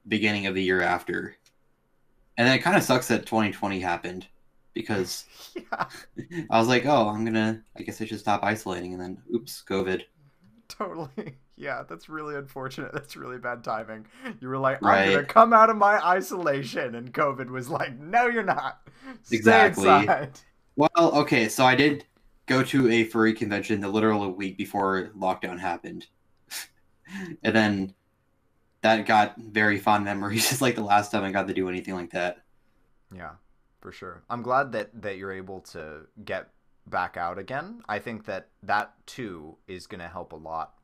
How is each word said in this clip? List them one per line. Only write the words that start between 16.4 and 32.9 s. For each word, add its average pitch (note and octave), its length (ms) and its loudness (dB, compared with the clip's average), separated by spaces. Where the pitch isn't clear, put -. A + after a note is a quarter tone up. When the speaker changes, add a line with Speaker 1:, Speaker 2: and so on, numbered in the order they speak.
Speaker 2:
and A#2 180 -12
covid C3+ 340 -2
was B2+ 220 -8
like, D#3 300 -4
"No, G#3 260 2
you're A#3+ 160 0
not. D3 400 -4
Stay - 160 -2
Speaker 1:
Exactly. A2 500 6
Speaker 2:
inside." D3 520 4
Speaker 1:
Well, D3 220 4
okay, D3 500 4
so C3 160 0
I B2+ 120 6
did C#3+ 300 2
go C3 160 2
to C3 260 4
a A#2 140 6
furry A2+ 300 4
convention G2+ 480 -2
the G2+ 60 -4
literal G#2+ 440 2
week F#2+ 260 -6
before F#2+ 580 -2
lockdown F#2+ 440 -4
happened. F2 480 -8
<laughs> - 920 -14
And - 120 0
then G#2 380 2
that A2 240 4
got G#2+ 320 2
very G#2+ 400 0
fond G#2 260 2
memories, G2+ 460 -2
<laughs> - 0 -
just C3 120 -2
like B2 140 2
the A2 80 -6
last G#2 280 2
time G#2 120 0
I F#2+ 80 -4
got G2 160 0
to F#2+ 60 -4
do F#2 160 -2
anything F2+ 240 -8
like F2+ 180 -8
that. F2+ 280 -4